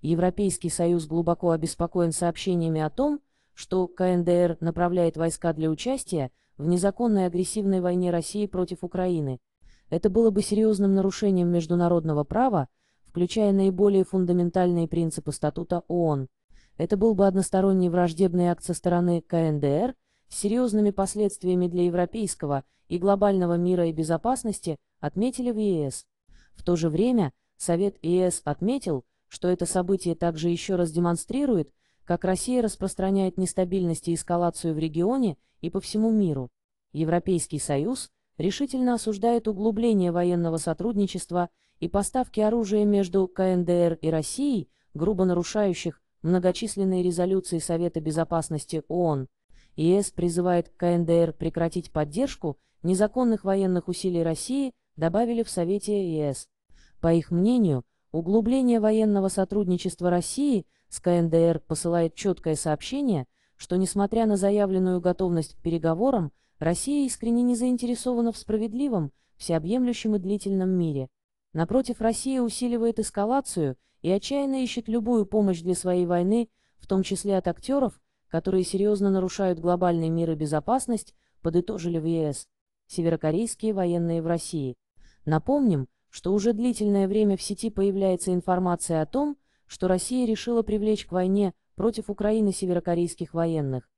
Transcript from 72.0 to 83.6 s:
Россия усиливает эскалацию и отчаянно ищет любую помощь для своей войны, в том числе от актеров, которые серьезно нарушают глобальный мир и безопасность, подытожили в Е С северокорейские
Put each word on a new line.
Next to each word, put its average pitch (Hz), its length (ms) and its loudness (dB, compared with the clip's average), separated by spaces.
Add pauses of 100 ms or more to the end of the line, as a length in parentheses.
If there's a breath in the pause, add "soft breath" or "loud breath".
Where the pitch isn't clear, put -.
Россия 254 400 0
усиливает 233 580 0
эскалацию 208 800 -2 (240)
и 165 100 -2
отчаянно 269 520 0
ищет 240 260 -6
любую 220 380 0
помощь 196 340 0
для 180 140 -2
своей 180 320 0
войны, 185 420 2 (300)
в - 80 -20
том 190 160 0
числе 196 340 -2
от 180 100 -2
актеров, 254 540 -2 (280)
которые 185 360 -2
серьезно 196 460 0
нарушают 185 500 0
глобальный 175 480 2
мир 165 220 0
и 160 40 0
безопасность, 156 800 -2 (280)
подытожили 170 560 -2
в 156 80 -4
Е 165 260 0
С - 160 -10 (380)
северокорейские 170 880 -2